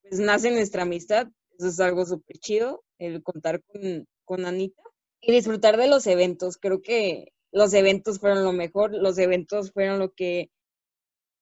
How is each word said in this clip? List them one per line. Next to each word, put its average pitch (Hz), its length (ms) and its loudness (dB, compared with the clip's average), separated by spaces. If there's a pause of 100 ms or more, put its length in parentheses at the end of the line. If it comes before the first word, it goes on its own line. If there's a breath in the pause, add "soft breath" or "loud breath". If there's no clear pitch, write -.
pues 190 180 -8
nace 208 300 2
nuestra 202 320 -2
amistad, 180 440 -2 (320)
eso 180 100 -2
es 175 100 -8
algo 180 260 0
súper 170 340 -10
chido, 226 440 -4 (160)
el 165 240 -10
contar 165 420 -6
con, 196 420 -6 (180)
con 185 200 -6
Anita 185 360 -6 (400)
y 233 120 0
disfrutar 220 440 4
de 254 100 4
los 277 200 4
eventos. 180 500 0
Creo 190 240 -4
que 196 460 -4 (240)
los 196 220 4
eventos 196 460 2
fueron 196 240 2
lo 185 100 0
mejor, 196 400 -2
los 190 260 0
eventos 185 540 0
fueron 196 260 -2
lo 190 140 -4
que 180 360 -6 (920)